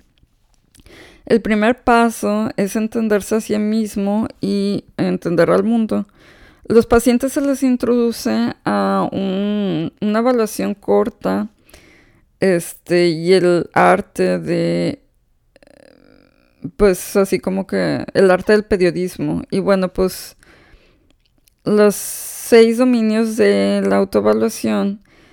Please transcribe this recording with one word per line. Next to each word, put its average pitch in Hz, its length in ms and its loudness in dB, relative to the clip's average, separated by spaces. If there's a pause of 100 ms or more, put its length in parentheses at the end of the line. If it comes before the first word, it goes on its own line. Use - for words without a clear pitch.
(1300)
El 226 160 2
primer 214 420 0
paso 220 720 2
es 196 180 -2
entenderse 220 600 -2
a 220 80 0
sí 208 160 -4
mismo 214 680 -2 (120)
y 202 460 -2 (100)
entender 170 540 -2
al 185 120 2
mundo. 214 440 -2 (580)
Los 220 220 4
pacientes 247 480 0
se 294 80 -2
les 277 200 -2
introduce 240 920 -2 (100)
a 196 480 0
un, 196 880 -4
una 214 200 -2
evaluación 220 520 -2
corta, 202 760 -2 (920)
este, 175 680 0
y 165 260 0
el 175 400 2
arte 180 640 2
de, 170 640 -4 (1800)
pues, 196 360 2
así 196 260 0
como 190 260 -4
que 170 480 -4
el 190 160 4
arte 185 220 2
del 214 120 2
periodismo. 175 840 -2
Y 190 80 -2
bueno, 185 340 0
pues, - 440 -6 (1300)
los 208 300 4
seis - 840 2
dominios 220 580 0
de 202 500 2
la 196 100 2
autoevaluación 214 1080 0 (300)